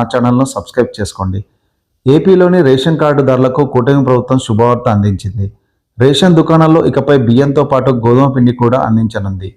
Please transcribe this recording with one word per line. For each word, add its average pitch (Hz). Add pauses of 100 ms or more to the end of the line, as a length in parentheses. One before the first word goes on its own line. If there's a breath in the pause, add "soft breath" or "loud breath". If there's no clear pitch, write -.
(120)
ఛానల్ను 123
సబ్స్క్రైబ్ 117 (100)
చేసుకోండి. 95 (760)
ఏపీలోని 180
రేషన్ 135
కార్డుదారులకు 135 (100)
కూటమి 135
ప్రభుత్వం 127
శుభవార్త 117
అందించింది. 101 (580)
రేషన్ 160
దుకాణాల్లో 160
ఇకపై 139 (100)
బియ్యంతో 139
పాటు 131 (140)
గోధుమ 123 (120)
పిండి 123
కూడా 120
అందించనుంది. 101